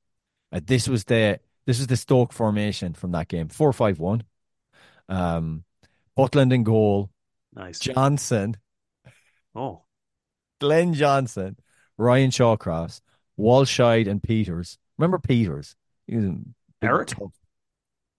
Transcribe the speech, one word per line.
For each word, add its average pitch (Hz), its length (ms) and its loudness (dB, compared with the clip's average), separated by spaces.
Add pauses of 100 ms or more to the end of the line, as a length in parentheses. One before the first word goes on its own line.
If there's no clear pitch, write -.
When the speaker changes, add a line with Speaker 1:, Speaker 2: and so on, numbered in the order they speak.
(520)
Speaker 1:
Uh, 95 120 -6
this 127 240 0
was 127 180 -2
the, 110 340 2 (260)
this 123 140 0
was 135 80 -4
the 127 100 0
Stoke 123 360 2
formation 104 600 -2
from 90 200 -8
that 82 140 -4
game. 82 200 -6
Four 143 260 2
five 104 240 0
one. 98 260 -2 (880)
Um, 82 540 -4 (540)
Butland 131 360 4
in 127 100 2
goal. 104 460 2 (460)
Speaker 2:
Nice. 92 240 -16
Speaker 1:
Johnson. 127 800 -2 (960)
Speaker 2:
Oh. 110 260 -10 (760)
Speaker 1:
Glenn 160 340 2
Johnson. 135 640 0 (400)
Ryan 127 320 4
Shawcross. 92 720 0 (380)
Walscheid 117 680 4
and 101 140 -4
Peters. 90 560 -4 (220)
Remember 175 180 0
Peters? 101 580 -2 (320)
He - 80 -6
was 110 100 0
a 95 40 0
big - 600 -8
Speaker 2:
Eric? 127 200 0
Speaker 1:
tough, - 240 -14 (840)